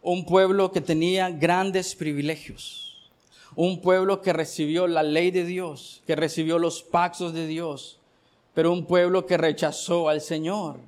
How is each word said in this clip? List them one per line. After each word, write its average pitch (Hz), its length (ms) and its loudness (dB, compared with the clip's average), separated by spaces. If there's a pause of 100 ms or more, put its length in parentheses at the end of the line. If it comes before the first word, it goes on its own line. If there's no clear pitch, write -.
Un 175 240 -2
pueblo 190 460 4
que 170 100 0
tenía 175 480 0
grandes 180 640 0
privilegios. - 1160 -8 (420)
Un 175 280 0
pueblo 185 400 2
que 190 120 0
recibió 160 540 -2
la 165 160 2
ley 160 260 2
de 180 160 0
Dios, 175 640 -10
que 160 80 2
recibió 160 420 0
los 165 240 0
pactos 175 520 -2
de 165 120 -6
Dios, 160 540 -8 (540)
pero 165 200 4
un 175 140 -2
pueblo 180 400 4
que 180 100 2
rechazó 160 720 0
al 151 100 2
Señor. 156 680 -6